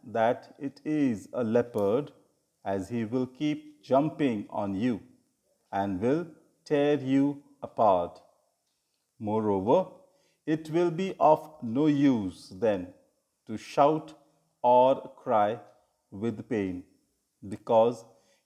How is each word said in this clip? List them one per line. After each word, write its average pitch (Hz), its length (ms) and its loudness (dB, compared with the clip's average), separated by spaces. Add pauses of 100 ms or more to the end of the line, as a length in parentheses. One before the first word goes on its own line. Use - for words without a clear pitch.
that 113 560 -2
it 139 260 -12
is 143 480 -2
a 123 100 -4
leopard, 113 680 0 (520)
as 98 260 -4
he 117 160 -4
will 127 200 -2
keep 151 560 -8
jumping 139 680 0
on 101 260 -4
you 110 260 -2 (680)
and 98 280 -4
will 147 280 -2 (360)
tear 147 360 2 (140)
you 143 280 0 (220)
apart. 92 580 2 (960)
Moreover, 107 600 2 (760)
it 160 160 -6
will 170 220 0
be 190 260 -4
of 151 320 4 (140)
no 123 240 0
use 131 640 0 (120)
then 98 240 0 (600)
to 110 100 -10
shout 156 560 0 (480)
or 127 500 4 (120)
cry 113 360 0 (640)
with 113 260 -6
pain, 95 340 -4 (640)
because 113 560 0 (420)